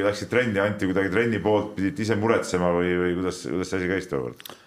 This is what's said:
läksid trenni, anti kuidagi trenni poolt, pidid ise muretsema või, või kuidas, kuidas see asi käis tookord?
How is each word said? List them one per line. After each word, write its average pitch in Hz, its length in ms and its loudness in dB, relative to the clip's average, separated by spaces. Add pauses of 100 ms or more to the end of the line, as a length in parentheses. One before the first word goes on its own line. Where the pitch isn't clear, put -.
läksid 101 280 -2
trenni, 113 300 2
anti 104 260 0
kuidagi 95 240 2
trenni 110 300 2
poolt, 104 340 2
pidid 95 260 -2
ise 110 160 0
muretsema 92 560 2
või, 87 240 2
või 90 200 2
kuidas, 90 300 -4
kuidas 85 260 -4
see 95 100 -2
asi 90 80 0
käis 92 220 -4
tookord? 62 340 -6 (220)